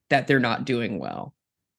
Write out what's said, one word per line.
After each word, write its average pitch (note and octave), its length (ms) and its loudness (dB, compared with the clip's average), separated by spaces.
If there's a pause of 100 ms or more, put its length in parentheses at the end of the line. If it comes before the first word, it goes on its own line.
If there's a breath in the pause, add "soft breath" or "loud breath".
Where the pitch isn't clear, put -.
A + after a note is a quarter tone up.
that C3+ 180 2
they're C#3 120 6
not A#2+ 260 0
doing A#2+ 340 -2
well. G#1 340 -10 (460)